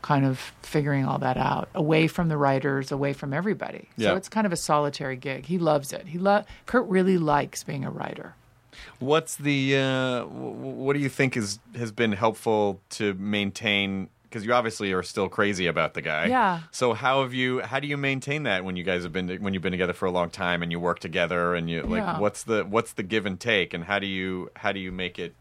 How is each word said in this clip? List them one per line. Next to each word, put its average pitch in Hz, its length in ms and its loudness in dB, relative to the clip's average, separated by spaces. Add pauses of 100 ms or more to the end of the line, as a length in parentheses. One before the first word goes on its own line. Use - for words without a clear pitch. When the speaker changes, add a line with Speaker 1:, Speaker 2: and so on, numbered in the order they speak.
Speaker 1:
kind 139 240 4
of 131 120 0 (240)
figuring 143 420 0
all 139 140 0
that 131 180 0
out, 135 380 0
away 160 320 4
from 170 220 0
the 156 80 0
writers, 135 560 2
away 139 200 -2
from 139 220 -6
everybody. - 640 -4
Speaker 2:
Yeah. 110 140 4
Speaker 1:
So 185 60 4
it's 190 120 -6
kind 214 180 0
of 180 60 2
a 170 40 -2
solitary 147 600 0
gig. 139 300 -8
He 180 120 0
loves 151 340 2
it. - 140 -10
He 151 120 -10
lo-, 202 260 4 (220)
Kurt 233 200 2
really 185 320 4
likes 147 460 2
being 139 200 -6
a - 60 -4
writer. - 460 -8 (640)
Speaker 2:
What's 156 340 2
the, 139 420 2
uh, 131 440 2
w-, 123 320 -8
w-, 127 240 -10
what 135 160 0
do 143 80 2
you 139 80 0
think 131 280 2
is, 104 220 -2 (180)
has 117 140 -6
been 110 220 2
helpful 104 680 2 (100)
to 104 240 0
maintain? 101 920 0 (220)
'Cause 107 140 -8
you 117 80 0
obviously 110 400 0
are 92 100 0
still 95 260 -2
crazy 98 380 0
about 80 280 2
the 82 80 -6
guy. 78 240 -2
Speaker 1:
Yeah. 214 340 2 (100)
Speaker 2:
So 123 220 0
how 131 300 2
have 127 120 -4
you, 127 280 0
how 123 180 -2
do 143 80 -6
you 143 80 -2
maintain 139 480 -2
that 95 200 0
when 92 120 -4
you 90 80 -6
guys 90 180 0
have 85 100 -6
been, 90 160 -2 (140)
when 98 120 -2
you've 90 80 -2
been 92 100 0
together 90 220 0
for - 120 -2
a 92 60 2
long 87 180 0
time 87 320 0
and 85 80 -4
you 85 80 -2
work 87 220 0
together 87 560 0
and 82 120 -2
you, 82 140 -2
like, 110 200 0
Speaker 1:
Yeah. 85 180 -2
Speaker 2:
what's - 240 -2
the, 110 200 0
what's 110 280 -2
the 113 100 -8
give 101 240 -2
and 92 140 -4
take, 98 340 2
and 85 100 -4
how 101 140 2
do 98 80 -2
you, 95 480 -4
how 104 160 -2
do 98 80 -2
you 92 140 -8
make 90 260 -6
it 85 220 -8